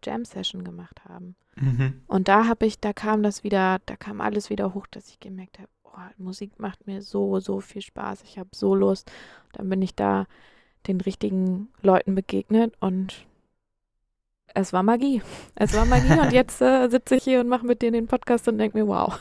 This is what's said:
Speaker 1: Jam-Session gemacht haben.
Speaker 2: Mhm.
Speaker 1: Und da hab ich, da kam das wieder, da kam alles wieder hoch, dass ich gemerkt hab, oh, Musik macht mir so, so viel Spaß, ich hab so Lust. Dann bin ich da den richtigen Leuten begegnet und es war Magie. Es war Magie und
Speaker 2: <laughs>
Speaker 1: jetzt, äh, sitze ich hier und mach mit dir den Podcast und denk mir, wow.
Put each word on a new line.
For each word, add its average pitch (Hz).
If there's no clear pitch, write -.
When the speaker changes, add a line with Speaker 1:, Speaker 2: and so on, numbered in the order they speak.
Speaker 1:
Jam-Session 190
gemacht 175
haben. 180
Speaker 2:
Mhm. 135
Speaker 1:
Und 185
da 214
hab 226
ich, 220
da 208
kam 214
das 208
wieder, 190
da -
kam 208
alles 208
wieder 196
hoch, 196
dass -
ich -
gemerkt 185
hab, 190
oh, -
Musik 196
macht 208
mir 196
so, 196
so 196
viel -
Spaß, -
ich -
hab 185
so 196
Lust. 196
Dann 190
bin 190
ich 185
da 196
den 185
richtigen 190
Leuten 190
begegnet 208
und 190
es 190
war 185
Magie. 240
Es 208
war 220
Magie 247
und 269
Speaker 2:
<laughs> -
Speaker 1:
jetzt, 254
äh, 254
sitze 254
ich 262
hier 262
und 240
mach 240
mit 247
dir 233
den 233
Podcast 247
und 226
denk 214
mir, 214
wow. -